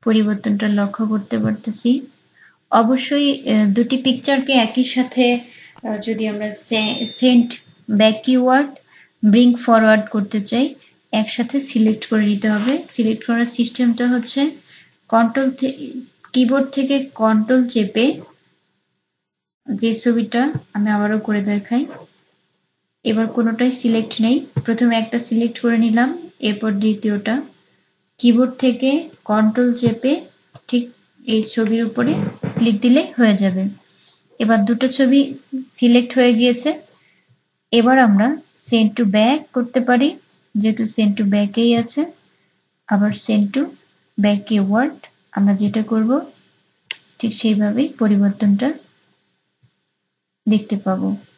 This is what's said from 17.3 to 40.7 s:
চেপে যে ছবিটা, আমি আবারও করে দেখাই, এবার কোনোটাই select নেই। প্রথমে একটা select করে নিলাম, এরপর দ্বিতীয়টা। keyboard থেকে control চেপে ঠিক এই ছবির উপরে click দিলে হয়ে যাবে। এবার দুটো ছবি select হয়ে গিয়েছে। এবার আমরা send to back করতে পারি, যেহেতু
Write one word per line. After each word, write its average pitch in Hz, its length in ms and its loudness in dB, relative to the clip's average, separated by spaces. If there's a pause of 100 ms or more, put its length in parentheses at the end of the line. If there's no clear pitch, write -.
চেপে 226 540 0 (1500)
যে 226 200 -2
ছবিটা, 233 580 -2 (200)
আমি 208 160 -2
আবারও 208 300 0
করে 208 220 -4
দেখাই, 208 440 -2 (1160)
এবার 220 240 0
কোনোটাই 226 440 0
select 226 500 -2
নেই। 240 240 2 (200)
প্রথমে 233 300 2
একটা 226 240 -2
select 233 400 -2
করে 233 180 0
নিলাম, 240 520 0 (100)
এরপর 214 320 -4
দ্বিতীয়টা। 208 680 -2 (760)
keyboard 240 360 4
থেকে 262 560 -2 (140)
control 220 500 2
চেপে 240 520 -2 (420)
ঠিক 240 220 -2 (360)
এই 220 180 0
ছবির 226 400 -2
উপরে 240 300 -2 (420)
click 226 260 0
দিলে 254 360 2
হয়ে 226 160 4
যাবে। 190 360 -2 (720)
এবার 220 260 2
দুটো 240 220 0
ছবি 269 460 2 (360)
select 240 460 2
হয়ে 247 180 4
গিয়েছে। 240 480 0 (880)
এবার 233 280 4
আমরা 233 380 4 (320)
send 220 200 2
to 226 160 -2
back 214 340 2 (140)
করতে 247 260 -2
পারি, 247 400 0 (360)
যেহেতু 220 280 0